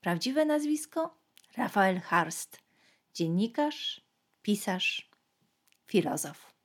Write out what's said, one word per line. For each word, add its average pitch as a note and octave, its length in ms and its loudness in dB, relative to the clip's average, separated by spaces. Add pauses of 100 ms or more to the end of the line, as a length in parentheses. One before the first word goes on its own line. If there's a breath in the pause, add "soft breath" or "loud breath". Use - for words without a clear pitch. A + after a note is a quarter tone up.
Prawdziwe B3+ 440 0
nazwisko? D4+ 720 -2 (380)
Rafael F#3+ 440 2
Harst. - 640 -2 (500 soft breath)
Dziennikarz, A3+ 840 -2 (420)
pisarz, - 680 -2 (760)
filozof. - 680 -2 (100)